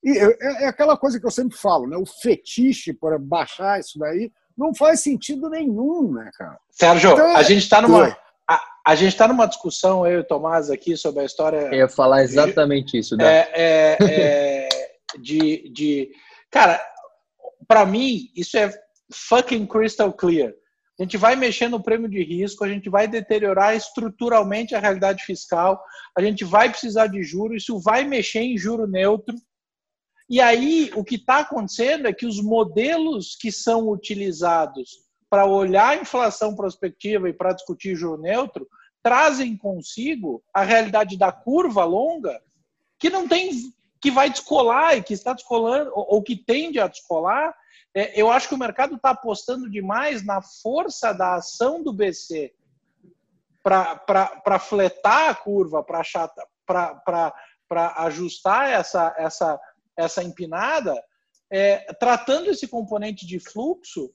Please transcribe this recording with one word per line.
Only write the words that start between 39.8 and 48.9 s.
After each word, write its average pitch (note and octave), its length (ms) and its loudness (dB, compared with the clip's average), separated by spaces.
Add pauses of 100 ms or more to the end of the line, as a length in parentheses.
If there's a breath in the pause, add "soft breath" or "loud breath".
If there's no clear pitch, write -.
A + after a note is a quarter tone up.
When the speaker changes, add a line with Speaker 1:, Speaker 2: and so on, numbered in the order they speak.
Speaker 2:
a G3 80 0
realidade G#3+ 560 0
da F#3 140 2
curva B3+ 520 0
longa, G3+ 560 -4 (600)
que D#4+ 100 0
não F#4 160 -4
tem, F#4 240 0 (500)
que C#4 120 -2
vai C4+ 180 2
descolar C#4 680 0
e G#3+ 60 -4
que - 100 -10
está G#3 200 -6
descolando, B3 600 -4
ou, G3 220 -6
ou G#3+ 80 2
que A3 140 -8
tende C#4+ 420 -4
a G3+ 80 0
descolar. F#3+ 640 -4 (420 soft breath)
É, G3+ 260 -4
eu A3 100 4
acho C4 180 2
que - 60 -6
o C4 40 -6
mercado B3+ 400 -4